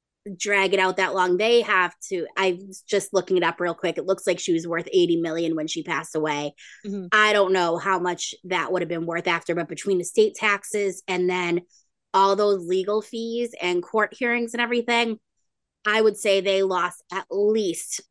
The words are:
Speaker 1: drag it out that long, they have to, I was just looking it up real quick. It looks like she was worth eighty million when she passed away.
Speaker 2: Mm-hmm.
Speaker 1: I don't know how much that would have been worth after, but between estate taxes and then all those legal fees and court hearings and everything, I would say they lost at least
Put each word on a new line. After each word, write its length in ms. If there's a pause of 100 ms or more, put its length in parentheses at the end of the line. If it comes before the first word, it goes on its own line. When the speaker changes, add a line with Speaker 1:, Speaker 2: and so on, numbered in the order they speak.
(380)
Speaker 1:
drag 360
it 60
out 180
that 160
long, 220
they 280
have 300 (140)
to, 180 (120)
I 280
was 160
just 320
looking 220
it 80
up 160
real 140
quick. 240
It 80
looks 200
like 140
she 140
was 120
worth 280
eighty 260
million 380
when 100
she 160
passed 320
away. 380 (320)
Speaker 2:
Mm-hmm. 260
Speaker 1:
I 220
don't 180
know 260
how 220
much 340 (120)
that 260
would 100
have 80
been 160
worth 220
after, 260
but 140
between 320
estate 360
taxes 720
and 200
then 320 (520)
all 240
those 280
legal 360
fees 600
and 220
court 340
hearings 360
and 80
everything, 580 (680)
I 160
would 160
say 240
they 220
lost 400 (100)
at 160
least 800